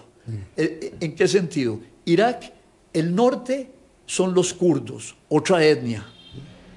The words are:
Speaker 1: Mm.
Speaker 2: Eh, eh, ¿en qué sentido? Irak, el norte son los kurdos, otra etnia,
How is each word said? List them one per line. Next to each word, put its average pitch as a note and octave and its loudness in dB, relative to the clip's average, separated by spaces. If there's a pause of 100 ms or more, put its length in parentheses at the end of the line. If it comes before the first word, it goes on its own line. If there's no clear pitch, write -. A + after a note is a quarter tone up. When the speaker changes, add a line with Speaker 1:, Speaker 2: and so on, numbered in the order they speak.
(260)
Speaker 1:
Mm. A#2 -8
Speaker 2:
Eh, A2 -4
eh, C3+ -10
¿en D#3 -6
qué F#3+ 4
sentido? C#3+ 0 (240)
Irak, G#3+ 2 (400)
el E3+ 0
norte B3+ 0 (340)
son F#3 0
los F3+ 2
kurdos, C3+ -2 (120)
otra D#3 2
etnia, B2 2 (720)